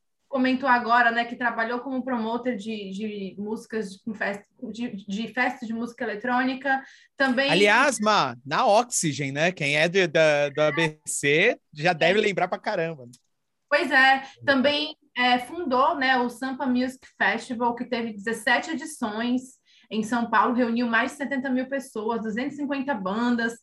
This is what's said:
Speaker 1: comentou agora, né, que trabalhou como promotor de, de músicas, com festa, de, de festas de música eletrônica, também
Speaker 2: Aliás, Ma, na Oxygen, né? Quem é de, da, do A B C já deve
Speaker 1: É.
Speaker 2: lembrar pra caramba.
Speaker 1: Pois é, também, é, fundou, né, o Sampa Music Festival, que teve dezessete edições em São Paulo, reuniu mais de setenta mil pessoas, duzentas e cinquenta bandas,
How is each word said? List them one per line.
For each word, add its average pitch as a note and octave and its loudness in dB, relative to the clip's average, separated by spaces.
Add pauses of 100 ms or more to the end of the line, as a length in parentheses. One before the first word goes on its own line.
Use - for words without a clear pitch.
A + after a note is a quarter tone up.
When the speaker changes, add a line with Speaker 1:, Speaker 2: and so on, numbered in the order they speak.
(300)
Speaker 1:
comentou C4 0
agora, A#3 4
né, A#3 0
que A#3+ -8
trabalhou A#3 -2
como C4 -6
promotor A#3+ -2
de, G3+ -8
de G3 -8
músicas, G#3+ -8
com A3 -8
festa, G3 -6 (300)
de, A#3+ -6 (180)
de G#3+ -6
festas B3+ -2
de A3+ -8
música A#3 -8
eletrônica, B3+ -2 (320)
também C4+ 2
Speaker 2:
Aliás, G#3+ 4
Ma, F#3 2 (100)
na F3 0
Oxygen, E3 2
né? D#3+ 0
Quem D3 0
é D#3+ 4
de, F3+ 4
da, D3+ 4
do C#3+ -2
A D3+ 4
B D#3 -2
C D#3 2 (160)
já D#3 0
deve E3+ 4
Speaker 1:
É. - 2
Speaker 2:
lembrar F3+ 0
pra G3+ -4
caramba. E3 -6 (600)
Speaker 1:
Pois C#4+ 2
é, C4+ 4 (220)
também, D4 2 (180)
é, B3 2
fundou, D4 0
né, C4 2
o B3 0
Sampa C4 -8
Music B3+ -2 (100)
Festival, A3+ -2
que A#3+ -8
teve A#3 -4
dezessete A#3 -2
edições B3 -4 (320)
em G#3+ -4
São A#3 -2
Paulo, A3 4
reuniu A#3 0
mais A3+ 0
de - -18
setenta C4+ -4
mil B3+ 0
pessoas, A3+ -4
duzentas A#3+ -4
e - -12
cinquenta C#4 -4
bandas, A#3 0